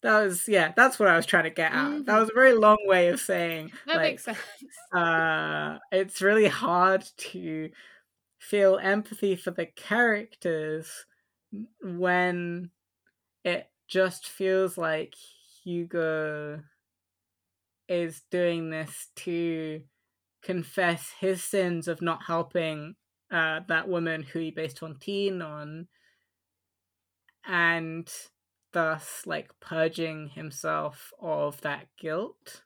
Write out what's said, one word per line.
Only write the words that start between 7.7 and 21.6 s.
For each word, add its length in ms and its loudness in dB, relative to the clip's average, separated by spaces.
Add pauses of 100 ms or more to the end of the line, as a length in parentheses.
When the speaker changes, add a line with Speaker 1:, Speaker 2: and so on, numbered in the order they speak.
Speaker 1:
feel 380 4
empathy 580 -2
for 160 -8
the 140 -6
characters 1400 -2 (760)
when 880 0 (760)
it 260 -4 (180)
just 400 0
feels 500 0
like 380 -4 (480)
Hugo 1000 -4 (1300)
is 420 -4
doing 400 -2
this 480 -10
to 640 -4 (640)
confess 760 -4
his 240 -2
sins 440 -2